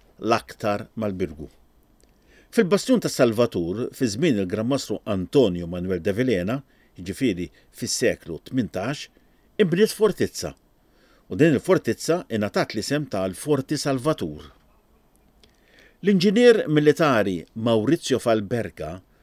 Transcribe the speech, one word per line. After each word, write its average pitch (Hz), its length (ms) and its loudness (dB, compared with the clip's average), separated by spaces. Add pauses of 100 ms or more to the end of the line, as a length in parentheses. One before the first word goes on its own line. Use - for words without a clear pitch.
(200)
l-aktar 110 680 -2 (120)
mal-Birgu. 90 480 -6 (1040)
Fil-bastjun 202 480 0
ta' 151 80 -4
Salvatur, 113 800 0 (100)
fi 135 80 0
żmien 117 380 0
il-Gran 101 260 -4
Mastru 127 300 -4 (100)
Antonio 92 560 2
Manuel 90 400 -4
de 101 80 0
Vilhena, 110 460 0 (400)
jiġifieri 90 480 -4 (260)
fis-seklu 92 640 -4 (120)
tmintax, 120 580 -4 (500)
inbniet 170 380 2
fortizza. 117 580 -2 (800)
U 92 80 -6
din 151 180 6
il-fortizza 165 720 0
ingħatat 110 460 -2
l-isem - 340 -4
tal-Forti 131 720 -2
Salvatur. 117 720 -4 (1500)
L-inġinier 208 640 6
militari 143 720 4 (160)
Maurizio 117 640 0
Falberga 98 800 -2 (260)